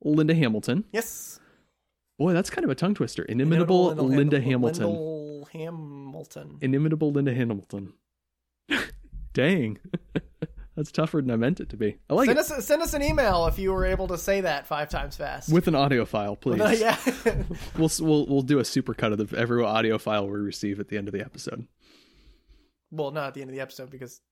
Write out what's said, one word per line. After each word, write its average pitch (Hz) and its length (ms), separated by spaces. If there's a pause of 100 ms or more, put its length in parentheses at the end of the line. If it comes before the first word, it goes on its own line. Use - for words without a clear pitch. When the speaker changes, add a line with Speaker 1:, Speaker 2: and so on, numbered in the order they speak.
Speaker 1:
Linda 156 320
Hamilton. 127 580
Speaker 2:
Yes. - 480 (800)
Speaker 1:
Boy, 175 140
that's 175 160
kind - 140
of 254 60
a 131 60
tongue 196 180
twister. - 300
Inimitable 165 680
Speaker 2:
Inimitable 151 160
Speaker 1:
Linda 143 300
Speaker 2:
Linda 135 40
Speaker 1:
Hamilton. 123 440
Speaker 2:
Hamil-, 147 680
Hamilton. 147 1080
Speaker 1:
Inimitable 151 520
Linda 139 220
Hamilton. 101 600 (760)
<laughs> - 640
Dang. 131 520
<laughs> - 40 (880)
That's 151 140
tougher 160 300
than 127 100
I 113 60
meant 127 240
it - 80
to - 80
be. 104 220 (120)
I 143 40
like 165 120
Speaker 2:
Send 240 140
Speaker 1:
it. 320 100
Speaker 2:
us, 277 160
send 311 160
us 320 120
an 285 80
email 240 440
if 160 140
you 190 120
were 185 120
able 185 240
to 175 100
say 196 220
that 147 260
five 147 220
times 143 280
fast. 139 360
Speaker 1:
With 175 160
an 160 80
audio 135 280
file, 104 300
please. 123 240
Speaker 2:
<laughs> 214 220
Yeah. 220 160 (800)
Speaker 1:
We'll 160 80
s-, 160 160
we'll, 151 260
we'll 139 160
do 139 160
a 120 40
supercut 117 500
of 104 180
the, - 80
every 120 260
audio 110 340
file 107 280
we 101 140
receive 101 400
at 101 80
the 104 100
end 98 80
of 98 80
the 98 60
episode. - 480 (1200)
Speaker 2:
Well, 151 220
not 147 160
at 123 60
the 139 80
end 131 80
of 131 60
the 135 60
episode 131 280
because 123 300 (120)